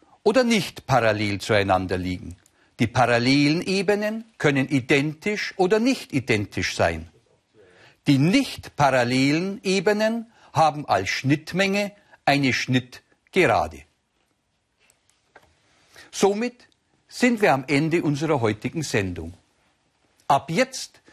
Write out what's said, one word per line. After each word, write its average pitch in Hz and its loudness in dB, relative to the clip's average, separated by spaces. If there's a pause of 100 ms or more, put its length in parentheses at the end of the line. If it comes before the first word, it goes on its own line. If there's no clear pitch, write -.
(220)
oder 247 4
nicht 226 -2
parallel 107 0
zueinander 95 0
liegen. 90 -8 (400)
Die 120 0
parallelen 131 2
Ebenen 208 -2 (120)
können 139 0
identisch 151 -2
oder 190 2
nicht 247 -2
identisch 107 -2
sein. 82 -2 (960)
Die 139 4
nicht 196 0
parallelen 139 0
Ebenen 214 0 (220)
haben 147 0
als 98 0
Schnittmenge 196 -2 (320)
eine 139 2
Schnittgerade. 110 -2 (2250)
Somit 208 -2 (400)
sind 240 0
wir 185 4
am 131 0
Ende 156 0
unserer 147 0
heutigen 123 -4
Sendung. 90 -6 (960)
Ab 143 0
jetzt - -4 (120)